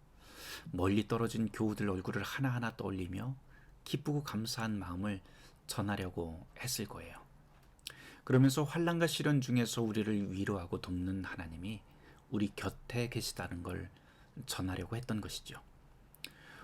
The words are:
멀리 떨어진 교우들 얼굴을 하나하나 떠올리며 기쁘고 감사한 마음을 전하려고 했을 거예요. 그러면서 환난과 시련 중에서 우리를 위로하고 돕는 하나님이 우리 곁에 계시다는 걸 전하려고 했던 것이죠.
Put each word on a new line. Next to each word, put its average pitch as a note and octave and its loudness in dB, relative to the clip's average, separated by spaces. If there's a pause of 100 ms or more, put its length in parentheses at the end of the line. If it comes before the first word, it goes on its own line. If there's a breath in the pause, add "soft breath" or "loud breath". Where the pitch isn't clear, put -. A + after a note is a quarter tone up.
(720 loud breath)
멀리 F#2+ 4
떨어진 A2+ 2
교우들 G#2+ 0
얼굴을 G2 -2
하나하나 B2 -2
떠올리며 G2 -4 (520 loud breath)
기쁘고 D3 0
감사한 A2 -2
마음을 F#2+ -4 (440 loud breath)
전하려고 F2+ -2 (120)
했을 A#2+ -2
거예요. - -14 (1040 loud breath)
그러면서 C3+ 8
환난과 E3+ 4
시련 D3+ 4
중에서 B2 4
우리를 G#2 2
위로하고 F#2+ -2
돕는 F#2 -2
하나님이 F2 -8 (500 loud breath)
우리 G#2 0
곁에 A#2 -4
계시다는 F#2 -4
걸 F2+ -6 (540 loud breath)
전하려고 F#2 -4
했던 A2 -2
것이죠. - -10 (1000 loud breath)